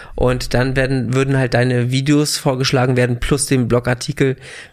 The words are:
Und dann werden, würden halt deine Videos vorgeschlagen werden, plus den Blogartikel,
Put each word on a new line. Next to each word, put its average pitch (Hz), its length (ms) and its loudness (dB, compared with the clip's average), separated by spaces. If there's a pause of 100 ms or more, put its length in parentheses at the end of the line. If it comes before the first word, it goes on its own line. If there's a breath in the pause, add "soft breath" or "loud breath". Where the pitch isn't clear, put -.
(140)
Und 123 400 0
dann 127 220 0
werden, 131 400 0
würden 135 220 2
halt 123 180 0
deine 123 340 2
Videos 147 480 0
vorgeschlagen 127 600 0
werden, 123 220 2
plus - 280 0
den 127 200 2
Blogartikel, 123 680 0 (360 loud breath)